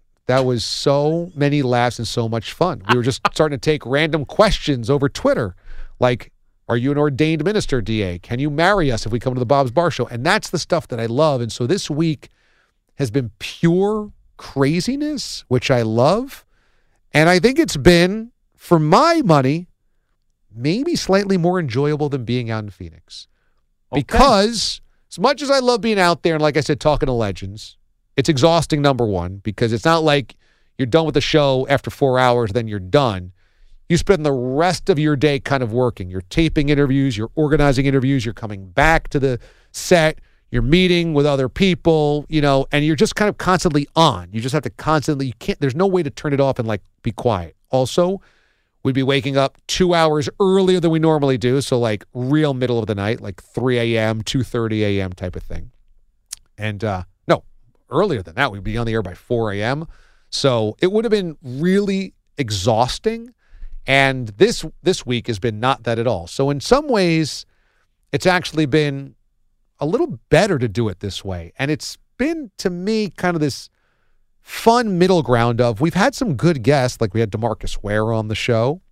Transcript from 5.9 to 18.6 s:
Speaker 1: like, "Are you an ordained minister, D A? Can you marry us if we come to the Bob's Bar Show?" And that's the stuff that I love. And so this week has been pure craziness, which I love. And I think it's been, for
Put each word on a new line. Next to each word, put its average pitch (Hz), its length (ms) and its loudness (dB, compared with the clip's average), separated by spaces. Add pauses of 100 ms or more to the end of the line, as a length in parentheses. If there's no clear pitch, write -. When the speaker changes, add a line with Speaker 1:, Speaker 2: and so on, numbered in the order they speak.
Speaker 1:
like, 123 340 0 (360)
"Are 117 80 0
you 127 160 0
an 143 60 -2
ordained 151 460 0
minister, 180 360 0
D 110 220 -2
A? 90 160 -4
Can 120 200 -8
you 147 120 -2
marry 165 420 2
us 110 140 -4
if 110 60 -6
we 120 60 0
come 123 160 -4
to 127 60 -2
the 123 60 -2
Bob's 139 240 2
Bar 165 200 0
Show?" 123 160 -4
And 120 180 -8
that's 196 260 0
the 180 80 -4
stuff - 300 -4
that 117 120 -8
I 117 60 -4
love. 135 340 2
And 117 100 -4
so 120 160 -6
this 175 220 -2
week 160 400 -2 (680)
has 135 140 -2
been 117 280 -2
pure 208 760 0 (240)
craziness, 247 1120 -4
which 127 220 0
I 123 100 2
love. 135 640 0 (680)
And 160 160 6
I 180 80 6
think 247 200 2
it's 254 200 0
been, 180 540 4 (220)
for - 240 2